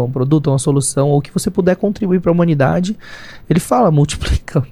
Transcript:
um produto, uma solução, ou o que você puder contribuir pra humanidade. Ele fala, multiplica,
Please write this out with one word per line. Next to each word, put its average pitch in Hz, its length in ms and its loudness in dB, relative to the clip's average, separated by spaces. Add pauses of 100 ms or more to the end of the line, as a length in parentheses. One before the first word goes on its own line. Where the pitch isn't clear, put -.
um 123 60 -4
produto, 139 400 0
uma 135 80 2
solução, 139 500 0
ou 143 100 2
o 143 40 -2
que - 100 -12
você 190 180 -2
puder 180 260 0
contribuir 190 440 0
pra 175 100 0
humanidade. 170 640 2 (540)
Ele - 120 2
fala, 240 300 2
multiplica, - 800 0